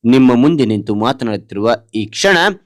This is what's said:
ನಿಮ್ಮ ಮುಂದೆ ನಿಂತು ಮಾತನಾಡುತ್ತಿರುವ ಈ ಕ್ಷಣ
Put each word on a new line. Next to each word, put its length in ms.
ನಿಮ್ಮ 260
ಮುಂದೆ 280
ನಿಂತು 240
ಮಾತನಾಡುತ್ತಿರುವ 720
ಈ 20
ಕ್ಷಣ 220